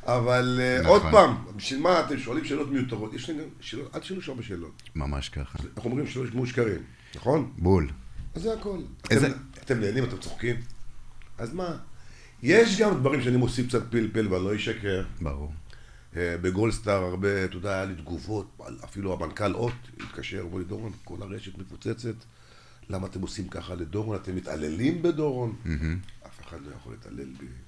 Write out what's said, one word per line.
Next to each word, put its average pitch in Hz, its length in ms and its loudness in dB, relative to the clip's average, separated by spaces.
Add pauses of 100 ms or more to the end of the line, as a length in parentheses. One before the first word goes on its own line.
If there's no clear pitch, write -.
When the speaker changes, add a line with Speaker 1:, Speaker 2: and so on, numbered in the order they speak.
Speaker 1:
אבל, 123 560 4
אה, 127 200 4
Speaker 2:
נכון. - 80 6
Speaker 1:
עוד 185 220 10
פעם, 165 240 10 (200)
בשביל 135 240 -4
מה 175 200 6
אתם 147 180 0
שואלים 127 260 -2
שאלות 139 280 -2
מיותרות? 123 420 -2
יש 135 160 -8
לי 160 40 -2
גם 147 100 -6 (160)
שאלות, - 340 -10
אל 156 60 -4
תשאלו 190 220 -8
שם 127 200 -8
שאלות. 85 400 -10 (120)
Speaker 2:
ממש 69 340 -2
ככה. - 300 -8 (180)
Speaker 1:
אנחנו 120 140 -4
אומרים 131 160 -2
שלא 127 220 -4
ישמעו 123 180 -2
שקרים, 110 360 2 (340)
נכון? 143 420 2
Speaker 2:
בול. 85 320 6 (440)
Speaker 1:
אז 165 80 -6
זה 220 120 0
הכל. 208 240 -4 (320)
Speaker 2:
איזה 135 160 6
Speaker 1:
אתם, - 100 0 (280)
אתם 123 160 2
נהנים, 110 240 0
אתם - 140 -4
צוחקים. - 380 -2 (800)
אז 117 160 -6
מה? 175 220 -4 (680)
יש 196 380 8
גם 202 200 6
דברים 135 220 4
שאני 123 140 4
מוסיף 123 320 2
קצת 117 220 2
פלפל 110 380 2
ואני 92 160 2
לא 104 120 2
אשקר. 98 480 -2 (160)
Speaker 2:
ברור. 73 320 -4 (640)
Speaker 1:
אה, 85 260 0
בגולדסטאר 101 640 2
הרבה, 95 400 2
אתה 90 120 -4
יודע, 95 180 -4
היה 95 100 0
לי 95 100 -6
תגובות, 87 640 -6 (260)
אפילו 98 280 -4
המנכ״ל 92 420 -2
אות 117 180 0 (280)
התקשר, - 500 -8
אמר 92 80 -6
לי, 92 60 -4
"דורון, 101 280 -8 (120)
כל - 180 -10
הרשת 98 360 -10
מפוצצת, 113 560 -6 (760)
למה 92 160 -4
אתם 95 140 -8
עושים 92 280 -6
ככה 82 260 -8
לדורון? 98 420 -4
אתם 92 200 -6
מתעללים 90 680 0
בדורון?" 143 640 0
Speaker 2:
מהמם. 80 340 -2 (280)
Speaker 1:
אף - 220 -18
אחד 85 140 -12
לא 71 140 -14
יכול 57 160 -14
להתעלל 62 460 -12
בי 69 80 -14 (220)